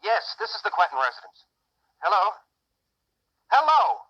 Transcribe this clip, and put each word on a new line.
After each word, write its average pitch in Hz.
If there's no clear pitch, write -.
Yes, 208
this 220
is 214
the 208
Quentin 170
residence. -
Hello? 196
Hello? 294